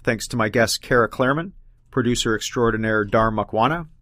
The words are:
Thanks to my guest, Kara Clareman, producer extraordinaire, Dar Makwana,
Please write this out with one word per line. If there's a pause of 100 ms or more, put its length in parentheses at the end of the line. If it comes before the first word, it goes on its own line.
Thanks
to
my
guest,
Kara
Clareman, (400)
producer
extraordinaire,
Dar
Makwana, (120)